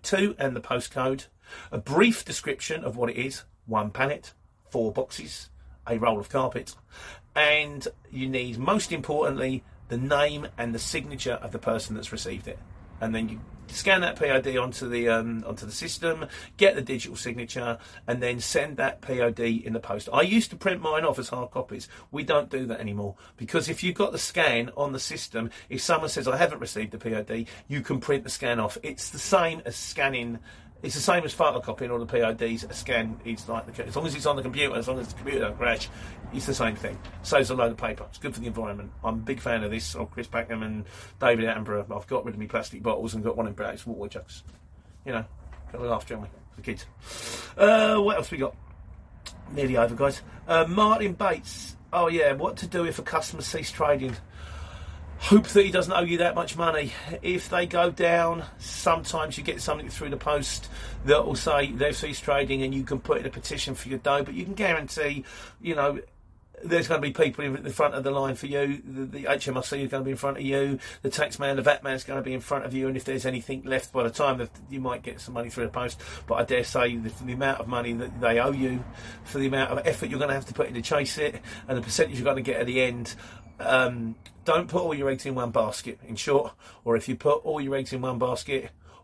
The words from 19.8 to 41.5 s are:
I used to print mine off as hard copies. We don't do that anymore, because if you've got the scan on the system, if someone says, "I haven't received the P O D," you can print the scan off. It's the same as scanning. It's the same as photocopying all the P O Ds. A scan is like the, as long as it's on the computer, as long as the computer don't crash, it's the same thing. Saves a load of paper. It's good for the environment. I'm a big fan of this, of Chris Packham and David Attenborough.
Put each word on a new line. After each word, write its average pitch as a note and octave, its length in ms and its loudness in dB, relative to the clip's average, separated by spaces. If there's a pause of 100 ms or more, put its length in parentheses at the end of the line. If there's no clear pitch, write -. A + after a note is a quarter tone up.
I C#3 120 6
used G#3+ 260 4
to E3+ 80 -10
print F#3 240 0
mine D#3 240 2
off C#3+ 120 2
as B2 120 -6
hard B2 220 -6
copies. - 360 -6 (240)
We C#3+ 120 -4
don't D3 260 2
do C3 160 -2
that A2+ 160 -4
anymore, G2+ 340 -4 (220)
because D3+ 320 0
if D#3 140 -4
you've F3+ 120 0
got - 160 0
the - 60 -4
scan B2+ 580 2
on C#3+ 160 0
the C3 80 -4
system, A#2 500 -6 (200)
if C3 120 -6
someone D#3 280 2
says, B2+ 180 -2
"I C3 80 4
haven't D#3+ 240 2
received A2 320 -6
the A2+ 60 -10
P A2+ 180 -4
O G#2+ 80 -2
D," A2+ 240 -6 (220)
you C#3+ 100 -2
can C3 220 -2
print C#3+ 240 0
the - 40 -6
scan A#2+ 300 0
off. G#2+ 240 -2
It's - 280 -8
the C#3 80 -10
same E3+ 460 2
as - 120 -8
scanning. A#2+ 600 -2 (420)
It's - 140 -4
the C3+ 60 -2
same F3 240 4
as - 100 -6
photocopying C3 560 0
all A#2+ 80 0
the A#2 60 -4
P A#2+ 160 2
O A2 120 4
Ds. A2+ 320 -2
A - 80 -12
scan A3 500 -2
is - 240 -8
like A2+ 260 -4
the, A#2 120 -6
as A2+ 100 -6
long D#3+ 120 0
as D3 80 -4
it's C#3+ 100 -2
on C#3+ 100 4
the C3 60 -2
computer, C3+ 340 0
as A#2 140 -2
long C3 100 -2
as A2+ 100 -6
the - 60 -12
computer C3+ 260 -2
don't G#2 160 -2
crash, A#2 320 0 (420)
it's C3+ 140 -6
the C3+ 80 0
same A2+ 240 0
thing. F#2+ 200 -6 (240)
Saves C#3 280 4
a C3 60 -2
load A#2 160 4
of A2 60 -8
paper. - 300 -6
It's - 100 -16
good C3+ 160 -8
for A#2 60 -10
the A#2+ 80 -6
environment. G2+ 420 -6 (140)
I'm A2+ 120 0
a - 20 -2
big C3 240 -4
fan A2+ 240 0
of G#2 60 -4
this, A2 220 -4
of A2 160 -6
Chris A#2 180 -8
Packham A2+ 360 -4
and G#2+ 220 -6 (340)
David A#2 240 6
Attenborough. G#2+ 500 -2